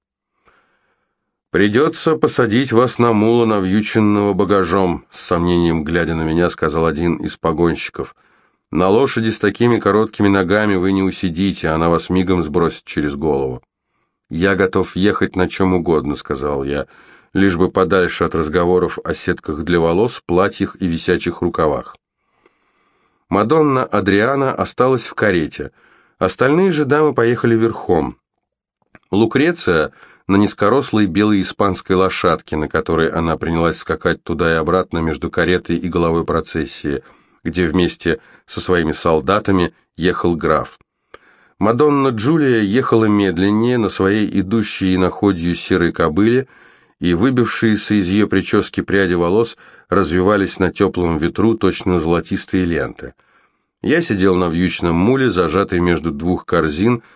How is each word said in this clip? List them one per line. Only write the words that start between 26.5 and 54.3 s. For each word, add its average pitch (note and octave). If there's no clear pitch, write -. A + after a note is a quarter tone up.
же D3+
дамы D3
поехали A#2+
верхом. G2+
Лукреция A2
на G2
низкорослой G#2
белой G2+
испанской F#2+
лошадке, F2+
на D2+
которой D#2+
она E2
принялась E2
скакать E2
туда E2
и E2
обратно E2+
между D#2+
каретой F2
и F2+
головой E2+
процессии, D#2
где E2+
вместе E2+
со -
своими F2
солдатами F2+
ехал E2+
граф. D2+
Мадонна C3+
Джулия B2+
ехала A2
медленнее G#2
на G#2
своей G2
идущей G2
иноходью F2+
серой E2+
кобыле, G#2
и F2
выбившиеся A2
из F#2+
её G2+
причёски F#2+
пряди F#2
волос F2+
развивались F#2
на F2+
тёплом F2
ветру, F#2
точно F#2
золотистые E2+
ленты. C2+
Я D#3+
сидел F#2+